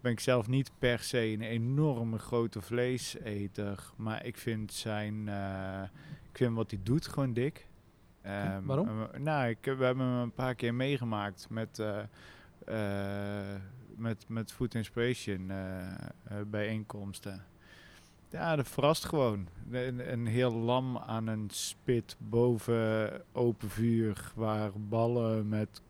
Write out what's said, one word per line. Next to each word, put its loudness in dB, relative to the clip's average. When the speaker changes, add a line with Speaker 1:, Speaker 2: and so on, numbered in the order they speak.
Speaker 1:
ben 2
ik 0
zelf 4
niet 2
per 4
se 0
een 0
enorme 2
grote 0
vleeseter, -2
maar -2
ik -8
vind -4
zijn, -4
eh, -4
ik -18
vind 2
wat 0
hij -4
doet 2
gewoon -2
dik. -2
Speaker 2:
Oké, -10
Speaker 1:
Ehm, -2
Speaker 2:
waarom? 2
Speaker 1:
eh, -4
nou, 2
ik, 0
we 2
hebben 4
hem 2
een -2
paar 0
keer 0
meegemaakt -2
met, -6
eh, -2
eh, -4
met, -4
met -4
Food -2
Inspiration, 0
eh, -4
eh, -8
bijeenkomsten. -4
Ja, 0
dat 0
verrast 4
gewoon. 2
Een, -2
een 0
heel 4
lam 2
aan -4
een -2
spit 0
boven 4
open 2
vuur... 2
waar 0
ballen 2
met -2